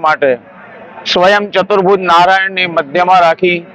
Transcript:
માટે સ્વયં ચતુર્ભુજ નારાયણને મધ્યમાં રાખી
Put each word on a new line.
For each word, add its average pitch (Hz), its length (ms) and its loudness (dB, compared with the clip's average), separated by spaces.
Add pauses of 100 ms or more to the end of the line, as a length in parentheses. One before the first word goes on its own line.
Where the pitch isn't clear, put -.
માટે 147 300 0 (760)
સ્વયં 202 440 0
ચતુર્ભુજ 190 520 0
નારાયણને 185 680 0
મધ્યમાં 170 540 0
રાખી 175 380 0 (160)